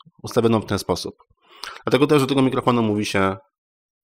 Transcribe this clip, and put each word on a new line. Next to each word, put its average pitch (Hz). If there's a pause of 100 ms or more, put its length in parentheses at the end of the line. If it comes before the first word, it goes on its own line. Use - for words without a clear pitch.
(220)
ustawioną 113
w -
ten 101
sposób. - (720)
Dlatego 131
też 147
do 127
tego 135
mikrofonu 123
mówi 107
się 95 (680)